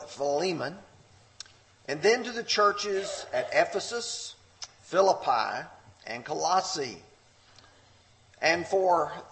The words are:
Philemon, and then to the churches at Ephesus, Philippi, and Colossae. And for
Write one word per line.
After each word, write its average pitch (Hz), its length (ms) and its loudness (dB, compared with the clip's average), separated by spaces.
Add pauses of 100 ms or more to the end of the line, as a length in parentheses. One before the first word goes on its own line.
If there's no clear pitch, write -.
Philemon, 143 640 -2 (1120)
and 147 160 -4
then 226 220 4
to 247 80 -6
the 226 100 -6
churches 202 920 0
at 123 200 -2
Ephesus, - 840 -2 (480)
Philippi, 143 840 2 (360)
and 117 200 -10
Colossae. 156 760 -2 (1400)
And 165 240 2
for 175 460 2 (200)